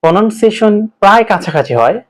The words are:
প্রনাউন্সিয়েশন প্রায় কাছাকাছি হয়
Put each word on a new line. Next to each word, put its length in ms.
প্রনাউন্সিয়েশন 720
প্রায় 300
কাছাকাছি 480
হয় 160